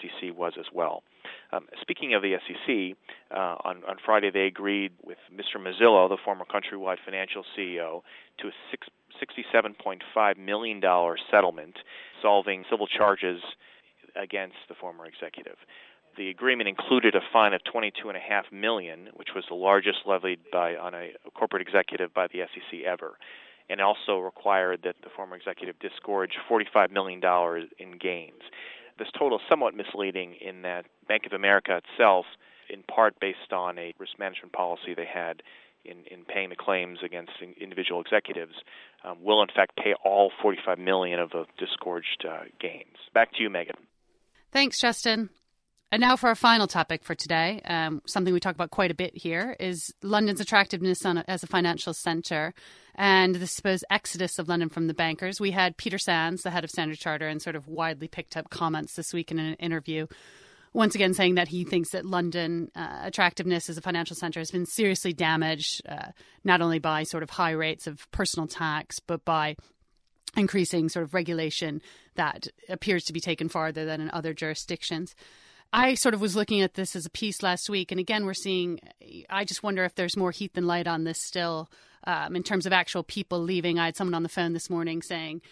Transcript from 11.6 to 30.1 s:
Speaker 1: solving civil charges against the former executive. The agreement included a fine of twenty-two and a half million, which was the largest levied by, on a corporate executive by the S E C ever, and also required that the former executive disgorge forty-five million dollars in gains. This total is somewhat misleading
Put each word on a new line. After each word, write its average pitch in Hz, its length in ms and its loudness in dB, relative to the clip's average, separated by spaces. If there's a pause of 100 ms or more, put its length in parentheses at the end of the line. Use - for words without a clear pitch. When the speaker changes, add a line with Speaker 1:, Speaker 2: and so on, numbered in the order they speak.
Speaker 1:
solving 98 480 2
civil 104 160 2
charges 95 560 2 (720)
against 95 420 -6 (120)
the 85 60 -16
former 85 300 -14
executive. - 520 -14 (600)
The 98 120 -6
agreement 117 380 0
included 107 480 4
a 92 60 4 (120)
fine 107 200 8
of 90 100 -2
twenty-two 110 460 -4
and 92 80 -8
a 87 40 -10
half 101 300 -2
million, 98 640 -4
which - 180 -14
was 95 140 -6
the 87 80 -10
largest 95 500 4
levied 92 340 0 (120)
by, 87 240 0
on 87 180 -8
a 87 200 -12 (200)
corporate 98 280 -2
executive 92 520 0
by 92 140 2
the 90 140 -6
S 87 140 -6
E 92 140 -14
C 85 160 -10
ever, 87 320 -6 (520)
and 101 120 -4
also 101 380 2
required 92 640 0
that 90 200 -4
the 92 120 -18
former 92 200 -12
executive 90 440 -10
disgorge 95 540 -4 (140)
forty-five 104 440 4
million 95 300 -2
dollars 87 420 4 (160)
in 92 180 -16
gains. 85 440 -6 (580)
This 110 80 -8 (100)
total 127 220 2
is - 100 -16
somewhat 131 240 4
misleading 95 640 -6